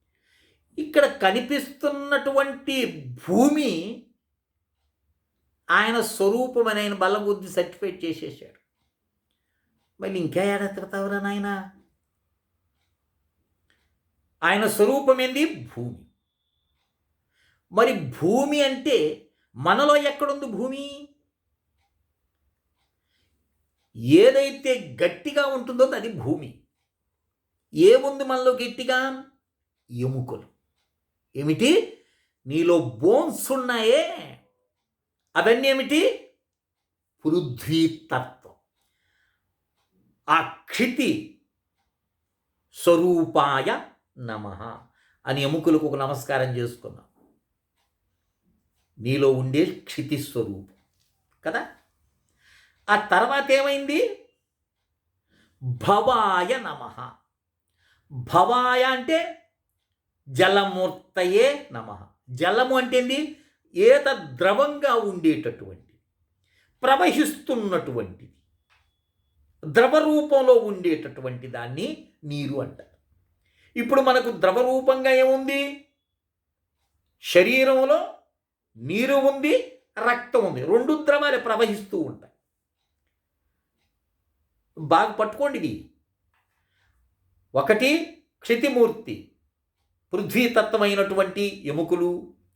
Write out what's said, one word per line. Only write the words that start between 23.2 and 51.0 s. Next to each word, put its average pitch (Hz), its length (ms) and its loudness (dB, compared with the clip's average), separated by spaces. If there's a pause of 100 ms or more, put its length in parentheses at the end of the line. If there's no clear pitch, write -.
ఏదైతే 214 1080 4
గట్టిగా 285 420 -2
ఉంటుందో 262 400 0
అది 233 280 -6
భూమి. 147 500 -8 (1080)
ఏముంది 277 500 4
మనలో 254 280 0
గట్టిగా? 254 760 -4 (640)
ఎముకలు. 123 560 -6 (880)
ఏమిటి? 160 680 0 (440)
నీలో 165 320 2
బోన్స్ 170 720 0
ఉన్నాయే, 247 840 0 (1000)
అవన్నీ 233 320 2
ఏమిటి? 285 640 0 (920)
పృథ్వీతత్వం. 151 1300 -4 (1800)
ఆ 160 120 4
క్షితి - 1000 -4 (1300)
స్వరూపాయ 165 1160 2 (280)
నమః 107 720 -14 (380)
అని 135 160 -4
ఎముకలకు 156 460 0
ఒక 135 80 -4
నమస్కారం 135 600 -4
చేసుకున్నాం. 113 480 -10 (1900)
నీలో 135 320 2
ఉండే 131 340 0
క్షితి - 580 -8
స్వరూపం 101 520 -8 (720)